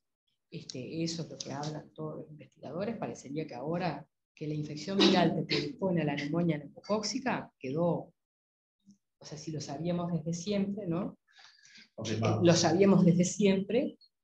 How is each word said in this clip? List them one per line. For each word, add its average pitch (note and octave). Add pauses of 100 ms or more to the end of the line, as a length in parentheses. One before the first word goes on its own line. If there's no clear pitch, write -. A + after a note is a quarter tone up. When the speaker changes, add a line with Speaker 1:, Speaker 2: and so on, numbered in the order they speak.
(500)
Speaker 1:
este, D3
eso E3
es D3
lo C3+
que -
hablan D3+
todos D#3
los D3+
investigadores, D3+
parecería C#3
que C#3+
ahora D3+ (280)
que D3+
la D3+
infección D3+
viral E3+
te D#3
predispone D#3
a D3+
la C#3+
neumonía D3+
neumocóxica, G#3
quedó, D3 (1040)
o -
sea, D3+
si -
lo D3+
sabíamos E3+
desde D#3+
siempre, G3+
¿no? - (760)
Speaker 2:
Confirmado. A2
Speaker 1:
Eh, F3
lo E3+
sabíamos E3+
desde F3
siempre, G3+ (260)